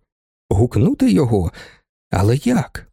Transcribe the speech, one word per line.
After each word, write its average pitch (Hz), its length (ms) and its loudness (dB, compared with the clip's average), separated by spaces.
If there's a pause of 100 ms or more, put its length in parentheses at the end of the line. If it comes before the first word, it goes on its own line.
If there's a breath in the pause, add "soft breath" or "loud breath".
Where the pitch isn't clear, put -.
(500)
Гукнути 127 640 0
його? 113 400 0 (600 loud breath)
Але 101 240 0
як? - 580 -4